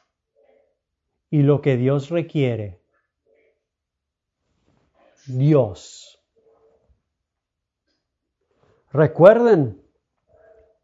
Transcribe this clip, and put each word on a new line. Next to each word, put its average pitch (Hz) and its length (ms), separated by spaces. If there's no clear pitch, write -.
y 156 100
lo 139 220
que 131 160
Dios 135 320
requiere? 131 720
Dios. 131 960
Recuerden 160 880